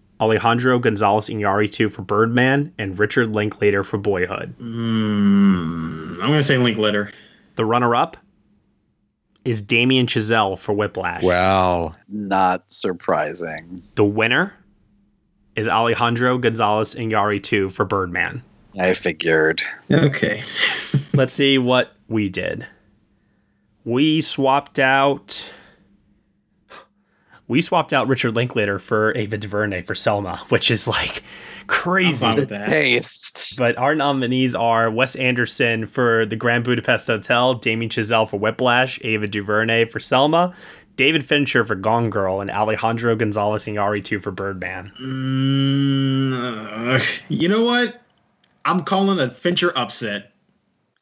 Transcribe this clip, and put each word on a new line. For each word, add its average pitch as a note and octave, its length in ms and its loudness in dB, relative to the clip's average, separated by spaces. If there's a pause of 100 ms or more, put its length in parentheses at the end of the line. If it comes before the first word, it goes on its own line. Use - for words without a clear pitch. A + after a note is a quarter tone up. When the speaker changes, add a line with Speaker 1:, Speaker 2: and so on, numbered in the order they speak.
(200)
Speaker 1:
Alejandro A#2 580 2
Gonzalez G#2+ 500 2
Iñárritu G#2 640 0
for - 120 -12
Birdman, B2 760 2
and F#2+ 200 -6
Richard A2 360 0
Linklater G#2 480 2
for - 160 -6
Boyhood. F#2 600 -2
Speaker 2:
Mm, G2 1600 0
I'm G#2+ 80 -2
gonna D3+ 140 4
say C#3 160 2
Linklater. G#2+ 520 0 (460)
Speaker 1:
The A2+ 80 0
runner-up A#2+ 520 0 (1300)
is A2+ 180 -2
Damien B2 440 2
Chazelle G#2+ 520 0
for - 160 -4
Whiplash. F#2 480 -4
Speaker 3:
Wow. F2+ 720 2 (140)
Speaker 4:
Not F#2+ 600 0
surprising. E2+ 1120 -4 (140)
Speaker 1:
The G#2+ 80 4
winner A#2 480 2 (1040)
is A2+ 120 -2
Alejandro A#2 720 2
Gonzalez A2 560 0
Iñárritu G#2 800 0
for G#2+ 120 -2
Birdman. F#2 580 -2 (380)
Speaker 4:
I F#2 140 2
figured. D#2+ 680 0 (280)
Speaker 2:
Okay. C3+ 520 2 (360)
<laughs> - 340 -4
Speaker 1:
Let's C3 220 2
see C#3 240 4
what B2 340 2 (160)
we G#2+ 220 0
did. F#2 360 -6 (1160)
We D3+ 380 2
swapped C#3 560 0
out, C#3 720 2 (2000)
we A#2 120 0
swapped - 320 -2
out B2+ 160 2
Richard B2 260 0
Linklater A2+ 440 -2
for G#2+ 360 0
Ava G#2+ 220 -4
DuVernay G#2 460 -4
for - 120 -8
Selma, G2+ 440 -2 (100)
which - 220 2
is, A#2 180 0
like, - 340 -4 (440)
crazy. F3 580 0
Speaker 2:
I'm A2+ 80 2
fine B2+ 80 2
with C3+ 80 -2
that. G2+ 180 -8
Speaker 4:
Taste. - 920 0
Speaker 1:
But A#2+ 180 2
our C3+ 180 0
nominees C3 600 0
are A2+ 360 2
Wes B2+ 260 0
Anderson A#2+ 720 0
for A2+ 380 2
The A2 120 -4
Grand A#2+ 280 0
Budapest A#2+ 440 0
Hotel, B2 460 0
Damien A#2 360 -4
Chazelle A2 400 0
for G#2 80 -4
Whiplash, B2 640 0
Ava G#2+ 220 -2
DuVernay G#2+ 600 0
for A2+ 140 -10
Selma, E3 540 2 (420)
David C#3+ 300 2
Fincher C3+ 380 2
for G#2+ 100 -4
Gone A2 340 0
Girl, G2 320 -2
and G2+ 100 -6
Alejandro A2+ 640 0
Gonzalez G#2+ 500 -2
Iñárritu G#2 560 -4
for G#2 80 -6
Birdman. F#2 680 -8
Speaker 2:
Mm, C3 2000 -2
uh, - 40 -2 (240)
you D3+ 200 0
know A3+ 160 2
what? A#3+ 340 0 (680)
I'm E3+ 200 0
calling G3 340 2
a B2+ 100 0
Fincher F3 480 -2
upset. A2 540 -6 (720)